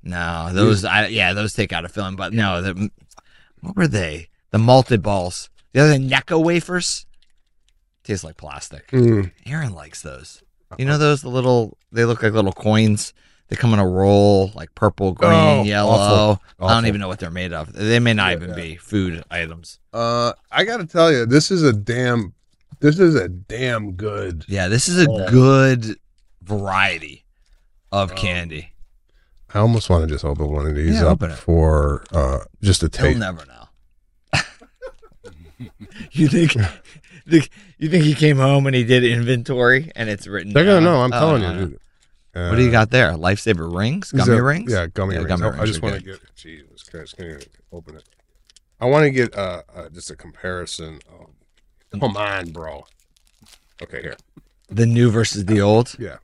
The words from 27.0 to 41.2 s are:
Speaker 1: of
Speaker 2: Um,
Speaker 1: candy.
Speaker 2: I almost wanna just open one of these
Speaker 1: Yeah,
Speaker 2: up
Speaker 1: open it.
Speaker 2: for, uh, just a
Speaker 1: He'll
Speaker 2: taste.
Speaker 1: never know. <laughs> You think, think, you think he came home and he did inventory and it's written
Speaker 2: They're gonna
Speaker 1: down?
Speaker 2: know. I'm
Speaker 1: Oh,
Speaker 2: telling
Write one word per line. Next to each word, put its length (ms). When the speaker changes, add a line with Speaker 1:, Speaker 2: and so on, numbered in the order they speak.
Speaker 1:
of 200
Speaker 2:
Um, 60
Speaker 1:
candy. 560
Speaker 2:
I 60
almost 300
wanna 180
just 160
open 260
one 160
of 100
these 200
Speaker 1:
Yeah, 120
Speaker 2:
up 40
Speaker 1:
open 100
it. 60
Speaker 2:
for, 760
uh, 260
just 180
a 40
Speaker 1:
He'll 40
Speaker 2:
taste. 300
Speaker 1:
never 260
know. 120
<laughs> 80
You 160
think, 260
think, 220
you 120
think 140
he 120
came 220
home 280
and 100
he 80
did 200
inventory 920
and 140
it's 160
written 280
Speaker 2:
They're 120
gonna 120
Speaker 1:
down? 80
Speaker 2:
know. 160
I'm 120
Speaker 1:
Oh, 60
Speaker 2:
telling 240